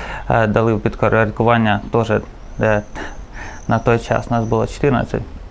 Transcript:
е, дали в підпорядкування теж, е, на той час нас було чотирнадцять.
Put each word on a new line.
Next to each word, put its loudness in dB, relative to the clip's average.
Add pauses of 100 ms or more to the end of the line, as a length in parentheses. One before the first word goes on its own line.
(300)
е, 4
дали 4
в 2
підпорядкування 2 (120)
теж, 2 (500)
е, 4 (880)
на 2
той 2
час -2
нас 0
було 0
чотирнадцять. 0 (300)